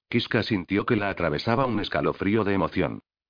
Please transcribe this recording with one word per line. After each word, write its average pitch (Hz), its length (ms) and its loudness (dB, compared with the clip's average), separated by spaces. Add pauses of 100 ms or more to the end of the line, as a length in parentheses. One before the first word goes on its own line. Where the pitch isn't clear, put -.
(100)
Kiska 117 320 0
sintió 98 420 0
que 120 120 2
la 101 120 0
atravesaba 92 560 0
un 110 160 -2
escalofrío 92 640 0
de 98 100 2
emoción. 78 460 0 (300)